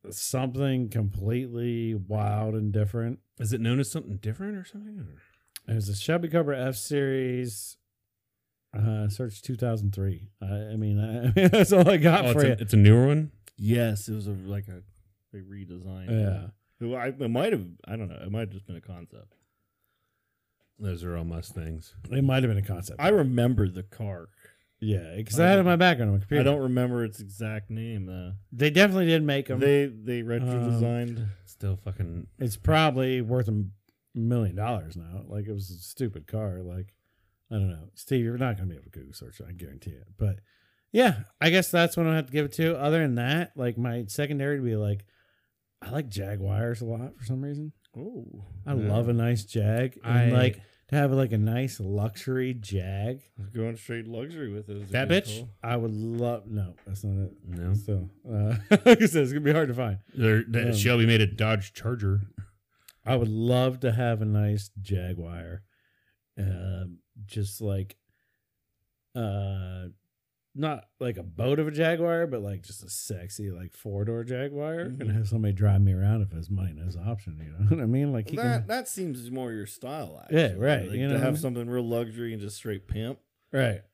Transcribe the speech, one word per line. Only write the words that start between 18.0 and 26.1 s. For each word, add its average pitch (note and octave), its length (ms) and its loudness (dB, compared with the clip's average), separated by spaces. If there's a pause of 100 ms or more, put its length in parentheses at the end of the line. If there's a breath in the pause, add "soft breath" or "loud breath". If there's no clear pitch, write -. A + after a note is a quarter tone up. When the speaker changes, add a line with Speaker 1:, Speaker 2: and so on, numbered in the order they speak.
Speaker 3:
know, D#2+ 120 -14
it F#2+ 100 -10
might A2 100 -4
have G#2 100 -6
just G2 140 -14
been F2+ 120 -12
a - 40 -16
concept. E2+ 540 -18 (1400)
Speaker 2:
Those F2 240 -4
are F2 140 -4
all E2 80 -6
Mustangs. E2 680 -8 (160)
Speaker 1:
It C3+ 140 0
might C3 200 4
have A#2+ 60 2
been G2+ 140 2
a - 20 -2
concept. F#2 360 -8
Speaker 3:
I E3+ 80 4
remember B2 580 4
the F2+ 160 -6
car. F#2+ 460 -10 (520 soft breath)
Speaker 1:
Yeah, G2 420 -2
'cause G#2+ 140 -4
Speaker 3:
I E3 60 6
Speaker 1:
I F3 60 8
had G3 80 8
it - 20 8
in F3 60 4
Speaker 3:
don't F3+ 80 6
Speaker 1:
my - 20 6
background D3+ 360 4